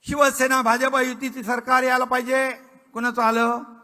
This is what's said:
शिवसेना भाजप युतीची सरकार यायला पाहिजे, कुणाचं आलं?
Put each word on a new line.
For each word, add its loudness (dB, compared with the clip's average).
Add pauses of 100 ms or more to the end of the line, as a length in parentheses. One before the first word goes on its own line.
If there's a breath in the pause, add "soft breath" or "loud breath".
शिवसेना 2
भाजप 2
युतीची -2
सरकार 0
यायला 2
पाहिजे, -2 (440)
कुणाचं -2
आलं? 2 (260)